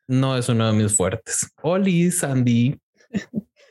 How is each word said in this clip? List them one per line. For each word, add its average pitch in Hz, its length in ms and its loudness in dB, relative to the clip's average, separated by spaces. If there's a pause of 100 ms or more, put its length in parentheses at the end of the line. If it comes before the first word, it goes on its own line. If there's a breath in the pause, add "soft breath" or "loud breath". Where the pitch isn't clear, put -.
no 131 300 0
es 120 100 -4
uno 113 180 2
de 110 60 2 (100)
mis 104 140 0
fuertes. - 500 -4 (160)
Oli, 180 480 2
Sandy. 127 720 0 (920 loud breath)